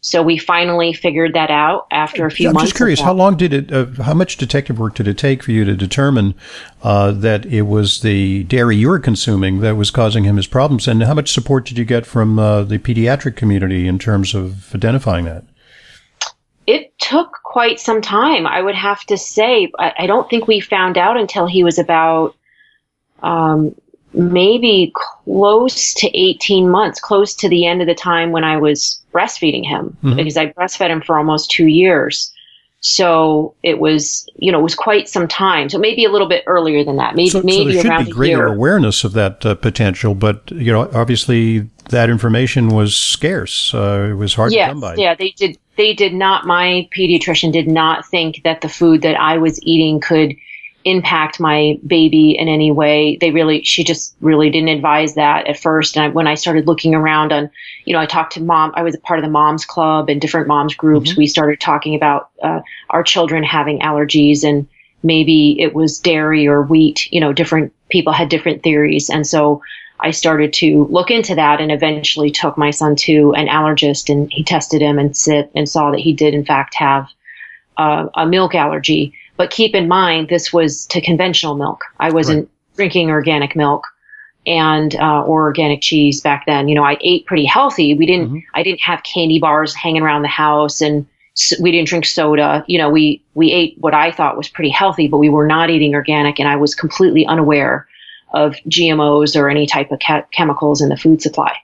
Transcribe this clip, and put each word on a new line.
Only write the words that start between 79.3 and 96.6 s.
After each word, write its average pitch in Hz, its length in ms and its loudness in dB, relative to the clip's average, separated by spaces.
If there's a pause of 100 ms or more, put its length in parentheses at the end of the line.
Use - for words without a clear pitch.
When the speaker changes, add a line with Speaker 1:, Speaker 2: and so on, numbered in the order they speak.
Speaker 1:
But 175 100 -2
keep 220 240 0
in 180 140 0
mind, 170 400 0
this 165 240 -2
was 156 400 0
to 175 80 -2
conventional 165 540 0 (100)
milk. - 160 -6 (180)
I 165 200 0
wasn't 156 260 0
Speaker 2:
Right. - 320 -20
Speaker 1:
drinking 175 340 0
organic 151 460 0
milk 147 260 0 (640)
and, 156 520 0
uh, 151 260 0
or 160 220 2
organic 147 360 0
cheese 147 400 0
back 143 240 -2
then. 143 240 0
You 151 60 2
know, 147 180 4
I 147 80 -4
ate 175 300 0
pretty 156 160 0
healthy. 220 480 2
We 156 100 2
didn't, 175 240 0
Speaker 2:
Mm-hmm. 147 300 -10
Speaker 1:
I 165 40 -2
didn't 165 280 -4
have 170 120 -4
candy 160 360 0
bars 151 360 2
hanging 160 280 -2
around 147 200 0
the 143 140 -4 (100)
house, 147 400 0
and 147 200 -2 (320)
s-, - 260 0
we 180 80 4
didn't 165 160 0
drink 170 160 -2
soda. 151 640 0
You 170 140 0
know, 147 180 2
we, 151 240 2 (180)
we 165 60 6 (140)
ate 160 120 -2 (120)
what 151 100 2
I 151 220 2
thought 147 200 -2
was 151 200 -10
pretty 160 160 -2 (100)
healthy, 170 260 0
but 147 160 2
we 151 60 6
were 147 160 4 (100)
not 165 140 2
eating 156 240 2
organic, 147 440 -2
and 139 160 0
I - 20 -2
was 147 180 0